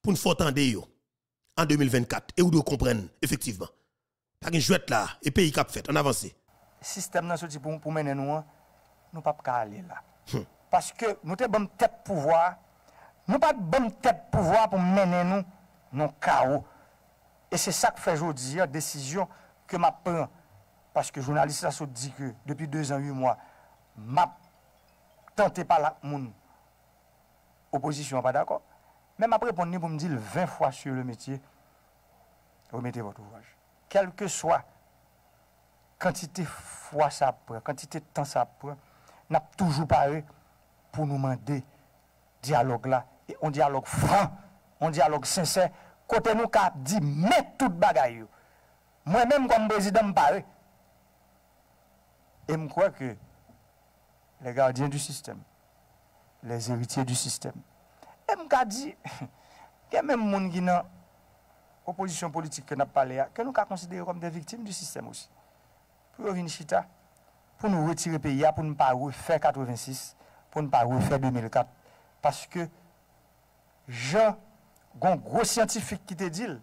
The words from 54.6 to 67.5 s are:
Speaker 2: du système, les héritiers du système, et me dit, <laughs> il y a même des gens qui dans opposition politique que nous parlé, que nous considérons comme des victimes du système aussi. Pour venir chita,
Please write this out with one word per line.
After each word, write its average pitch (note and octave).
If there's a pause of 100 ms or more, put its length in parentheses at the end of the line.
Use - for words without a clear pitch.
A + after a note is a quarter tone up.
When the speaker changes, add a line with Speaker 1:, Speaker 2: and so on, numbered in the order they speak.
Speaker 2:
du C#3+
système, A2+ (1000)
les A#2
héritiers B2
du B2+
système, - (800)
et G4
me C#4+
dit, B3 (100)
<laughs> - (720)
il -
y -
a -
même B3+
des G#3
gens G3
qui F3
dans F3+ (1040)
opposition F3
politique D#3
que D3
nous C#3
parlé, C3 (120)
que A#3
nous C4
considérons F3+
comme F3
des E3+
victimes F3
du G#3
système D3+
aussi. - (840)
Pour -
venir F3+
chita, E3+ (720)